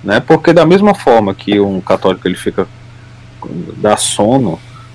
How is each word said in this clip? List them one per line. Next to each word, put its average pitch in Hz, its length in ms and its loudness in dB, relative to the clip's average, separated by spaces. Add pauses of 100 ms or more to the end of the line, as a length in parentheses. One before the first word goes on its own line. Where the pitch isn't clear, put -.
né? 104 160 0
Porque 160 320 2
da 165 140 4
mesma 196 280 4
forma 110 400 2
que 101 260 -2
um 98 200 0
católico 95 480 -2
ele 92 80 -4
fica, 95 320 -6 (1080)
dá 107 180 0
sono 110 640 -2 (340)